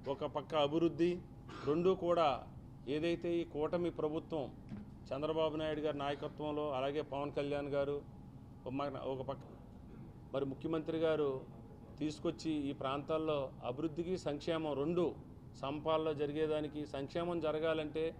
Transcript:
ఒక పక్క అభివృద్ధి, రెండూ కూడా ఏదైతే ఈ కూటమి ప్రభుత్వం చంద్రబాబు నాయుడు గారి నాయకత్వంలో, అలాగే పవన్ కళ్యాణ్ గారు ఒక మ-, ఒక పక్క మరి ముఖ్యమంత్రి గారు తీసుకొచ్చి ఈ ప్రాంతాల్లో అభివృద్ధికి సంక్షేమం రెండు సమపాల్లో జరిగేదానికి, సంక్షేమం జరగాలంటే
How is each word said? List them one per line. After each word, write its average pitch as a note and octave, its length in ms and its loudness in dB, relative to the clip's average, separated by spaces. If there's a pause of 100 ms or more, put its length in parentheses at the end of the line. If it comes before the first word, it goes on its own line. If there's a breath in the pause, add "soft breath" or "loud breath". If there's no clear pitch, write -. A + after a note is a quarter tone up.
(140)
ఒక D3 120 -2 (120)
పక్క D3 180 -4 (120)
అభివృద్ధి, E3 440 4 (580)
రెండూ F3 240 6 (120)
కూడా E3+ 220 6 (680)
ఏదైతే E3+ 340 0 (120)
ఈ - 20 -2 (100)
కూటమి D#3+ 460 2
ప్రభుత్వం D#3 440 0 (680)
చంద్రబాబు D#3 500 2
నాయుడు D3+ 240 0
గారి C#3+ 200 0
నాయకత్వంలో, D3 600 -2 (140)
అలాగే C#3+ 240 0 (100)
పవన్ C#3 240 -2
కళ్యాణ్ C#3+ 400 0
గారు C#3+ 200 2 (680)
ఒక B2 160 -4
మ-, C3+ 340 -4
ఒక B2+ 160 -4
పక్క C3 140 -6 (920)
మరి C#3 180 2
ముఖ్యమంత్రి D#3+ 540 0
గారు D3+ 240 6 (680)
తీసుకొచ్చి D#3 520 0 (180)
ఈ - 20 -2 (100)
ప్రాంతాల్లో D#3 580 2 (300)
అభివృద్ధికి D#3+ 460 0 (120)
సంక్షేమం D3+ 440 0 (100)
రెండు E3+ 240 4 (560)
సమపాల్లో D#3 500 2 (100)
జరిగేదానికి, D3+ 600 2 (140)
సంక్షేమం E3+ 500 0
జరగాలంటే D#3 580 2 (160)